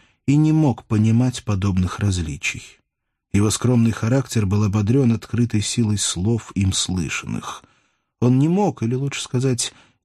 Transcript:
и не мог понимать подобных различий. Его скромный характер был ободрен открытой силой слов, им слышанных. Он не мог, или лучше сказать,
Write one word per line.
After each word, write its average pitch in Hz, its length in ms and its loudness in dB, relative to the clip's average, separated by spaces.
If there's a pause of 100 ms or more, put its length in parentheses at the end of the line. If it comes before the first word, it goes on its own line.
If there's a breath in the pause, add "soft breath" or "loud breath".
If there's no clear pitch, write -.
(260 soft breath)
и 139 100 4
не 156 160 4
мог 156 320 2
понимать 113 600 2
подобных 92 560 0
различий. 87 640 -4 (720)
Его 104 180 2
скромный 117 420 2
характер 117 520 0
был 101 200 0
ободрен 107 480 2
открытой 110 500 -2
силой 107 360 -2
слов, 107 560 -2
им 95 180 2
слышанных. - 920 -6 (560 soft breath)
Он 123 180 4
не 143 100 2
мог, 180 340 0
или 117 120 -2
лучше 139 280 -6
сказать, 123 500 -2 (320 soft breath)